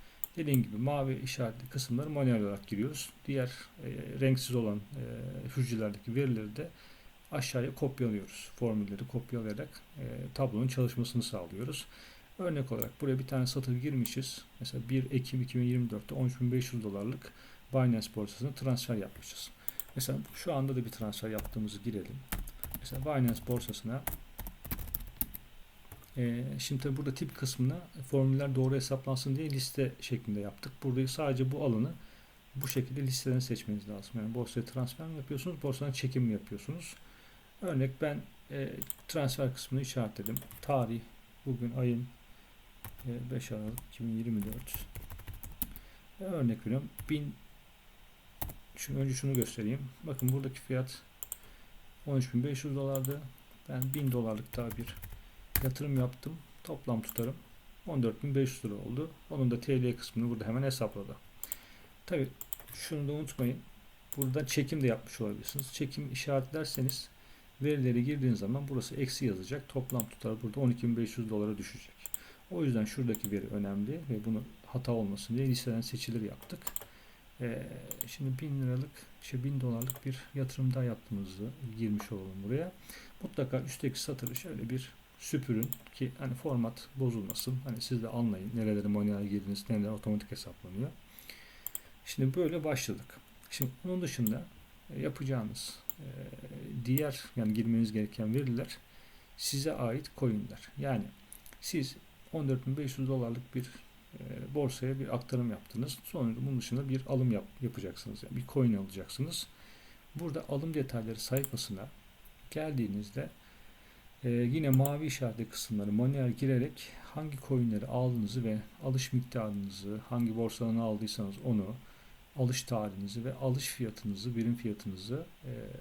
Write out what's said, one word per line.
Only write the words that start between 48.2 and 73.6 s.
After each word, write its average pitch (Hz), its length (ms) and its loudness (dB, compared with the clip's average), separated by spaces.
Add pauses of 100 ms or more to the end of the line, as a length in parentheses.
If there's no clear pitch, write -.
şimdi 139 220 -2
önce 135 140 2
şunu 135 200 2
göstereyim. 120 460 2 (240)
Bakın 131 280 0
buradaki 135 280 -2
fiyat 127 420 -4 (1080)
on 139 100 4
üç 131 160 2
bin 123 100 4
beş 139 200 -2
yüz 143 120 -2
dolardı. 139 460 0 (480)
Ben 131 240 0
bin 143 180 4
dolarlık 113 460 0
daha 117 200 -2
bir 120 180 -6 (680)
yatırım 135 360 2
yaptım. 127 380 0 (260)
Toplam 127 380 0
tutarım 123 340 -2 (520)
on 143 160 4
dört 110 200 2
bin 143 120 2
beş 135 140 6
yüz - 160 -8
lira 104 80 -2
oldu. 117 360 -4 (200)
Onun 135 220 4
da 120 100 2
T 131 220 4
L 123 140 2
kısmını 117 320 0
burada 107 160 -2
hemen 117 180 2
hesapladı. 110 520 0 (880)
Tabii 139 220 2 (460)
şunu 147 340 -2
da 143 40 2
unutmayın. 135 460 0 (600)
Burada 135 300 2
çekim 143 360 2
de 131 40 8
yapmış - 340 2
olabilirsiniz. 107 520 -2
Çekim 139 400 -2
işaretlerseniz 135 960 0 (520)
verileri 127 420 6
girdiğiniz 131 360 4
zaman 127 280 0
burası 131 280 -2
eksi 139 300 0
yazacak. 104 440 0
Toplam 131 400 2
tutar 110 340 -4
burada 110 160 -2
on 131 100 6
iki 120 140 2
bin 120 140 4
beş 113 200 0
yüz 110 120 0
dolara 104 280 2
düşecek. - 380 -10 (560)
O 175 120 2
yüzden 117 220 4
şuradaki 110 460 0
veri 101 160 0
önemli 101 440 0 (180)